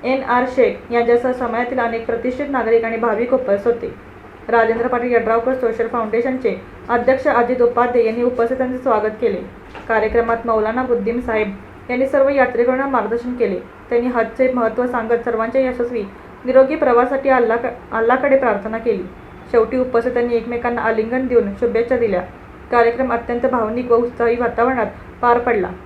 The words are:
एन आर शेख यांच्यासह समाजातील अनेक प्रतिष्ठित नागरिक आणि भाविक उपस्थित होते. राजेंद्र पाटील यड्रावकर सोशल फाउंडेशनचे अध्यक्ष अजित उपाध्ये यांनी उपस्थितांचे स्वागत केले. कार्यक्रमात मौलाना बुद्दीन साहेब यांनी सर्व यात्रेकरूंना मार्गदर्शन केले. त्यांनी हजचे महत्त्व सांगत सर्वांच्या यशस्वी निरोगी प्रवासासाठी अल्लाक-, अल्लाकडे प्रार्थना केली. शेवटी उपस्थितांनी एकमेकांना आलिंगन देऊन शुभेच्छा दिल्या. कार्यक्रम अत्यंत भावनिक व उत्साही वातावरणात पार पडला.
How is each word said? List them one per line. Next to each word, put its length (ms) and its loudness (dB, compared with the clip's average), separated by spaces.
एन 200 -2
आर 200 0
शेख 360 2
यांच्यासह 400 2
समाजातील 480 -2
अनेक 260 -2
प्रतिष्ठित 440 -2
नागरिक 340 2
आणि 140 -4
भाविक 360 0
उपस्थित 400 0
होते. 340 -8
राजेंद्र 380 2
पाटील 280 0
यड्रावकर 380 0
सोशल 340 -2
फाउंडेशनचे 760 -2
अध्यक्ष 380 2
अजित 340 2
उपाध्ये 440 4
यांनी 180 0
उपस्थितांचे 540 0
स्वागत 340 0
केले. 180 0
कार्यक्रमात 560 0
मौलाना 380 0
बुद्दीन 380 -2
साहेब 300 -2
यांनी 180 0
सर्व 220 4
यात्रेकरूंना 580 2
मार्गदर्शन 460 -2
केले. 260 -2
त्यांनी 180 0
हजचे 440 0
महत्त्व 360 0
सांगत 260 -2
सर्वांच्या 360 0
यशस्वी 420 -2
निरोगी 300 6
प्रवासासाठी 540 2
अल्लाक-, 640 0
अल्लाकडे 420 2
प्रार्थना 400 -2
केली. 260 -2
शेवटी 260 2
उपस्थितांनी 580 0
एकमेकांना 460 -2
आलिंगन 460 -2
देऊन 320 2
शुभेच्छा 380 0
दिल्या. 240 0
कार्यक्रम 420 2
अत्यंत 320 -4
भावनिक 460 0
व 40 6
उत्साही 400 0
वातावरणात 520 0
पार 160 4
पडला. 320 0